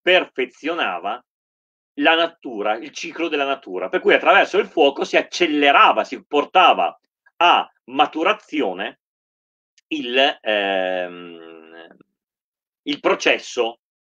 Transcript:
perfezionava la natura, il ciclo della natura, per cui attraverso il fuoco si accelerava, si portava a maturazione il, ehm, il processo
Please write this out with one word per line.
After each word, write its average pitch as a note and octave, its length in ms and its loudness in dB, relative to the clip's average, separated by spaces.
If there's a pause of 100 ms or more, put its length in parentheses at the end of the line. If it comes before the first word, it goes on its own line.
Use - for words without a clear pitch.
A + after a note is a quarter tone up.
perfezionava B2+ 1200 -2 (720)
la D#3 200 2
natura, A#2 640 -4
il C3+ 160 -14
ciclo E3 360 -10
della C#3+ 160 -4
natura, G2+ 440 -8
per F3+ 120 -4
cui F#3+ 140 4
attraverso F3+ 440 4
il A3+ 80 0
fuoco - 380 0
si - 120 -2
accelerava, D#3 880 2
si - 200 -12
portava C#3 760 2 (380)
a D#3+ 340 2 (140)
maturazione C#3+ 1160 -4 (880)
il, C3+ 520 -2
ehm, F2 1500 -6 (920)
il D3 180 -8
processo - 800 -2 (220)